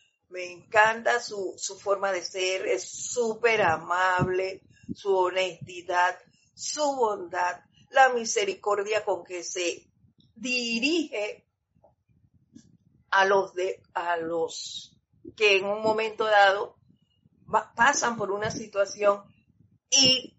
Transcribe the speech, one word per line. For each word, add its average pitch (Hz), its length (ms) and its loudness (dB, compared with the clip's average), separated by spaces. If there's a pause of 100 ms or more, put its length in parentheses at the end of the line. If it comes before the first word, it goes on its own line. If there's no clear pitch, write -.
(300)
Me 180 220 -10
encanta 226 680 2
su, 196 380 -8
su 196 220 -10
forma 196 320 -2
de 180 120 -4
ser, 190 440 -4
es 190 220 -2
súper 226 720 0
amable, 185 1000 0 (340)
su 196 200 0
honestidad, 180 1040 0 (360)
su 294 420 -4
bondad, 180 680 -2 (300)
la 262 180 6
misericordia 208 960 -2
con 180 200 -2
que 175 200 -12
se 175 440 -6 (480)
dirige 247 1120 -4 (1600)
a 190 160 4
los 190 300 2
de, 185 260 -4 (120)
a 175 240 -2
los - 760 -6 (400)
que 208 220 4
en 190 80 0
un 208 160 -4
momento 220 440 0
dado 202 520 4 (760)
va-, - 240 -2
pasan 240 400 2
por 202 160 -4
una 208 200 -2
situación 202 720 0 (680)
y 262 500 2